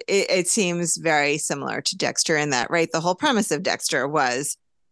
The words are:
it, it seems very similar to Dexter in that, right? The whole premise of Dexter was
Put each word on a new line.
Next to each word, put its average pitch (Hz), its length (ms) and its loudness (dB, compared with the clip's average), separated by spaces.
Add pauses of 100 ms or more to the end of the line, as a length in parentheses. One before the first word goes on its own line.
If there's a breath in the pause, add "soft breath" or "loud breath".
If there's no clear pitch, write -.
it, 196 240 2
it 185 160 2
seems 175 500 0
very 151 400 2
similar 131 420 -4
to - 160 -4
Dexter - 420 0
in 147 120 0
that, 123 220 0
right? 165 200 2
The 160 80 -2
whole 175 140 0
premise 240 380 0
of 147 100 -2
Dexter 135 460 -2
was 143 500 0 (340)